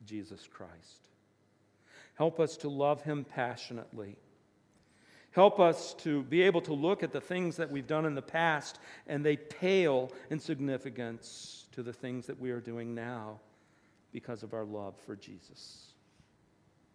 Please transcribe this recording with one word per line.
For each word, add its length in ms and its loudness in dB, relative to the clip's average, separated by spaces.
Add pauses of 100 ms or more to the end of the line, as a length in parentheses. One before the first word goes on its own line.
Jesus 460 -12
Christ. 580 -20 (1040)
Help 240 2
us 180 2
to 120 -4
love 340 2
him 200 -4
passionately. 960 -8 (1120)
Help 280 8
us 340 6
to 300 0
be 180 4
able 200 6
to 120 -4
look 300 2
at 80 -2
the 100 -4
things 360 -2
that 120 -2
we've 160 -4
done 200 2
in 100 0
the 60 -4
past, 580 0 (280)
and 160 -2
they 140 4
pale 760 2 (200)
in 80 -2
significance 1300 -6
to 120 -8
the 100 -8
things 320 -8
that 140 -8
we 100 -4
are 100 -2
doing 360 -6
now 440 -8 (720)
because 300 -8
of 120 -12
our 120 -4
love 300 -8 (100)
for 100 -10
Jesus. 760 -20 (1000)